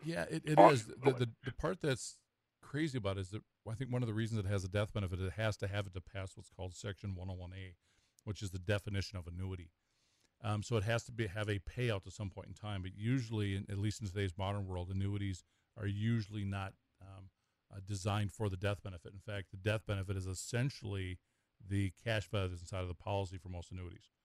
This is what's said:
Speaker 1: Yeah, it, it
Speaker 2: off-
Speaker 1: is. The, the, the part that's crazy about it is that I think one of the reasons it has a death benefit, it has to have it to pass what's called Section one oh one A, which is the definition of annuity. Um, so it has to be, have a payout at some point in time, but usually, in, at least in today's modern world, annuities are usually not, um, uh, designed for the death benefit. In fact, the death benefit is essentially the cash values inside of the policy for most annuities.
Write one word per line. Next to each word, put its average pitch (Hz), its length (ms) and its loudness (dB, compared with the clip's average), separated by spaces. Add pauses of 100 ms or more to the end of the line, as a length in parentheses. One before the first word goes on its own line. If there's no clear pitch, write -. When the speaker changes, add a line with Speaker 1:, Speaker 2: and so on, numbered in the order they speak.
Speaker 1:
Yeah, 165 260 -2
it, 160 160 -2
it 151 120 6
Speaker 2:
off- - 160 12
Speaker 1:
is. 107 140 2
The, - 80 -10 (160)
the, 123 180 2 (160)
the 131 60 -4
part 170 300 -2
that's - 360 -2 (460)
crazy 143 340 -2
about 98 200 0
it 98 40 -2
is 92 80 -4
that 107 120 -6 (280)
I 113 60 -4
think 127 160 -4
one 123 100 2
of 123 60 2
the 110 60 -2
reasons 110 300 2
it 92 60 0
has 101 140 2
a 95 60 -4
death 104 220 2
benefit, 92 300 -2
it 92 120 0
has 110 240 0
to 101 100 -2
have 101 180 0
it 92 80 -10
to 92 80 -6
pass 95 340 -8
what's - 140 -18
called 90 240 -8
Section 101 420 -6
one 90 140 -6
oh 95 60 -6
one 90 180 -10
A, 95 220 -12 (500)
which 104 160 -4
is 101 80 -2
the 92 100 -4
definition 98 600 0
of 82 80 -10
annuity. 90 420 -6 (760)
Um, 107 200 0
so 120 140 0
it 104 60 4
has 117 220 0
to - 60 -14
be, 113 160 -2
have 104 220 -2
a 101 100 0
payout 113 480 -2
at 92 60 -12
some 101 180 -4
point - 160 -10
in 101 80 -12
time, 104 260 -4
but 92 160 -4
usually, 110 580 2
in, 98 140 -2
at 98 80 -2
least 104 240 0
in 107 60 -4
today's 95 300 0
modern 98 280 0
world, 90 240 -4
annuities 98 540 0 (340)
are 104 80 -4
usually 104 580 2
not, 98 300 -2 (280)
um, 95 280 -18 (420)
uh, 101 160 -10
designed 101 440 2
for 107 180 0
the 95 80 -2
death 101 240 0
benefit. 92 320 -12
In 98 60 -12
fact, 101 320 -8
the 104 60 -12
death 104 280 2
benefit 98 320 0
is 92 80 -2
essentially 95 960 -2 (460)
the 98 260 4 (120)
cash 110 260 0
values 92 320 0
inside 92 200 -4
of 90 60 -2
the 90 60 -4
policy 98 440 -2
for 92 120 -12
most 87 220 -8
annuities. 90 380 -10 (160)